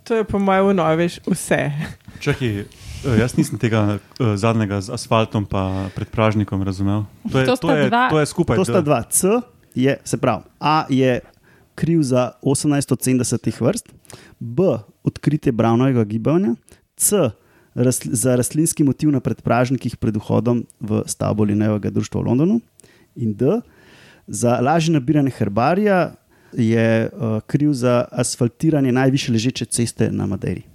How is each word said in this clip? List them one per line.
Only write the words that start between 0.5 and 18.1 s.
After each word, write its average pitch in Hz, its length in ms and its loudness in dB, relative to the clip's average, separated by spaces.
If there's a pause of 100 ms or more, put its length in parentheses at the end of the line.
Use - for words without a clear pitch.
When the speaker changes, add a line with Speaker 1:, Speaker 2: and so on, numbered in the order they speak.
Speaker 1:
največ 170 520 0
vse. 151 480 -2 (440)
Speaker 2:
Čakaj, 135 340 -2
eh, 104 160 -4 (500)
jaz 117 180 2
nisem - 220 0
tega, 104 400 0
eh, 110 380 -2
zadnjega 104 460 0
z 98 100 -10
asfaltom 113 540 -2
pa 95 460 -4
predpražnikom 107 720 -2
razumel. 98 460 -2 (180)
To 190 120 -4
je, 131 80 2
Speaker 3:
To 247 100 2
sta - 80 -6
Speaker 2:
to - 100 -2
je, 147 140 2
Speaker 3:
dva. 240 200 2
Speaker 2:
to 156 120 2
je 147 80 2
skupaj 143 300 0
Speaker 4:
To 190 80 2
sta 120 100 -4
Speaker 2:
D. 151 100 2
Speaker 4:
dva. 143 200 0
C 208 360 0 (300)
je, 131 280 0
se - 180 -6
pravi, 120 260 0 (140)
A 151 280 2
je 127 360 2 (520)
kriv 165 280 0
za 123 360 0
osemnajst 139 560 0
od 123 80 -2
sedemdesetih 123 560 0
vrst, - 340 -2 (460)
B 120 260 -4 (380)
odkritje - 500 0
Brownovega 117 540 2
gibanja, 135 500 0 (380)
C - 240 -2 (600)
rasl-, 123 320 0
za 123 280 2